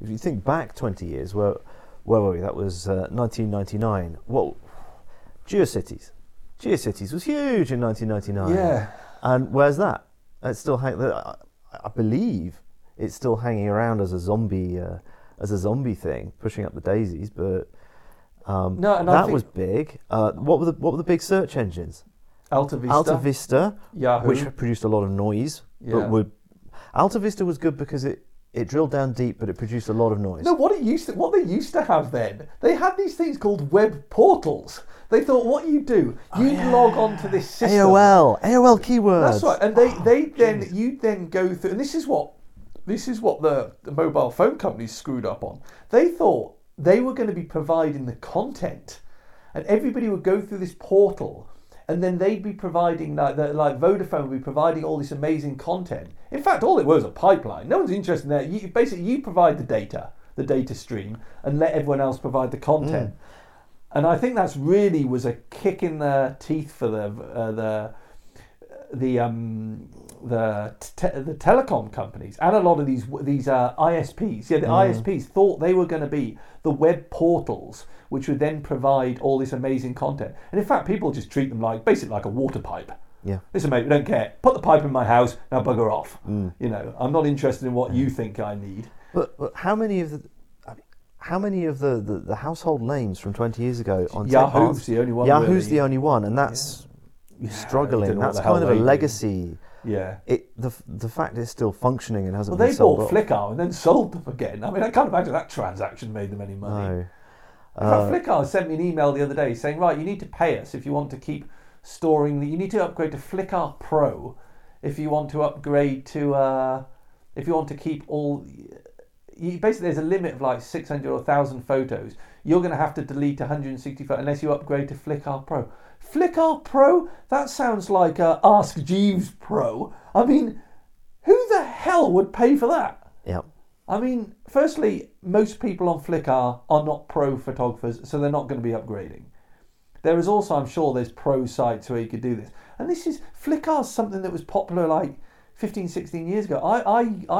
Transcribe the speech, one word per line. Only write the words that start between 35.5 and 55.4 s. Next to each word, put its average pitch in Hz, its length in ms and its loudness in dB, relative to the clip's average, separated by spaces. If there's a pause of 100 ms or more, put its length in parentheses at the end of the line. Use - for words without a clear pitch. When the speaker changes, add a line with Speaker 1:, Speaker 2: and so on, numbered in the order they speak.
Speaker 2:
you 294 140 2
do, 180 380 2 (140)
Speaker 1:
Oh, 190 100 0
Speaker 2:
you'd 269 120 4
Speaker 1:
yeah. 254 160 0
Speaker 2:
log 240 280 6
on 214 200 0
to 202 100 -6
this 190 200 -2
system. 208 320 4
Speaker 1:
A - 40 8
O 190 100 10
L, 190 480 10
A 214 140 4
O 247 100 8
L 233 120 10
keywords. 202 540 4
Speaker 2:
That's - 100 2
right. - 200 4
And 214 120 2
they, 240 140 8
Speaker 1:
Oh, 170 160 -6
Speaker 2:
they 254 220 6
then, 220 360 4
Speaker 1:
jeez. 175 120 -10
Speaker 2:
you'd 226 260 -2
then 202 300 0
go 185 240 0
through, 190 160 -4
and 185 100 -2
this 285 140 -4
is 330 120 -4
what, - 260 0 (520)
this - 240 -6
is 226 140 -4
what - 180 0
the, 143 320 0 (120)
the 143 80 -10
mobile 143 380 2
phone 254 280 2
companies 113 360 -6
screwed 127 300 -6
up 92 180 -6
on. - 200 -12 (260)
They 302 200 6
thought - 460 0 (220)
they 180 240 6
were 254 140 -2
gonna 220 180 -2
be 170 120 -6
providing 156 600 -2
the 123 120 -8
content, - 840 -8 (540)
and 160 120 -8
everybody 220 440 0
would 185 120 -2
go 190 200 2
through 202 160 -10
this 180 200 -8
portal, - 680 2 (400)
and 165 140 -2
then 185 140 0
they'd 190 260 0
be 208 120 -8
providing, 165 600 -2
like, 143 200 0
the, 147 160 -2
like, 147 260 0
Vodafone 175 500 0
would 131 100 -6
be 131 40 -12
providing 151 420 0
all 156 120 -4
this 143 160 -6
amazing 147 440 -2